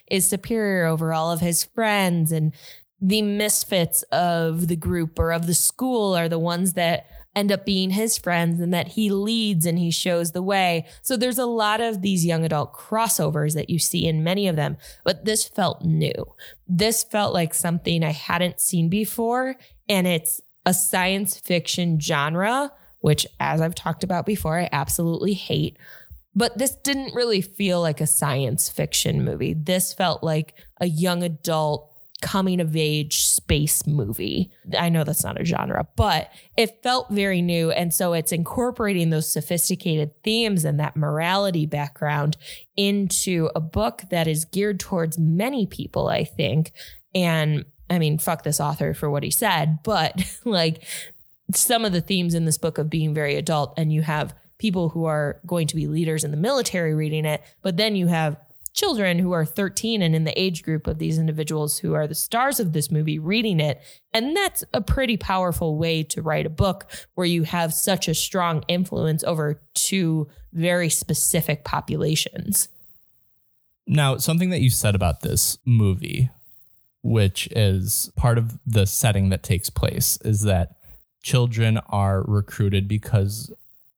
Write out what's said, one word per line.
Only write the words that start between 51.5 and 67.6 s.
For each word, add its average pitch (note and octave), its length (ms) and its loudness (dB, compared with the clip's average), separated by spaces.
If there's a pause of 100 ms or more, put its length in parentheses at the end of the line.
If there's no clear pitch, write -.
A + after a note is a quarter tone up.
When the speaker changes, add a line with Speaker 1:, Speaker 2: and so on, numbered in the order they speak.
Speaker 1:
some A#3 300 2
of G3 80 0
the E3+ 80 2
themes F3 340 0
in E3 100 2
this D#3 140 0
book D#3+ 180 -2
of D3+ 120 -2
being D#3 240 0
very D3 220 0
adult, D3+ 420 -2
and D#3 140 0
you D#3 120 2
have D3+ 320 -2 (240)
people F3+ 300 0
who E3 160 -4
are D3+ 420 -2
going E3+ 200 0
to D3 80 -6
be D3+ 120 -2
leaders D#3 360 -2
in D3 80 -6
the D3 60 -4
military F#3+ 560 0
reading D#3 320 -2
it, D3+ 160 -2 (220)
but F#3 140 -2
then G#3+ 180 0
you F3+ 120 2
have D#3+ 300 0 (340)
children G#3 460 0
who F3+ 140 2
are E3 120 2
thirteen G3+ 600 -2
and D#3+ 120 4
in D#3+ 100 2
the - 140 -2
age F3+ 220 0
group D#3 240 -2
of D#3 140 -4
these D#3+ 180 0
individuals D#3 600 -2
who D#3+ 160 0
are D3+ 100 2
the D3+ 80 -6
stars B3 460 0
of F3+ 120 0
this D3+ 200 -2
movie D#3 260 0
reading F#3+ 420 0
it. D3+ 220 0 (320)
And C4 240 0
that's G4 260 0 (120)
a B3 60 0
pretty A#3+ 360 0
powerful F3 600 0
way D#3+ 260 0
to - 180 -6
write D#3 240 -2
a D#3+ 60 -6
book F#3 340 0 (300)
where F3+ 100 -2
you E3+ 180 2
have E3 300 -2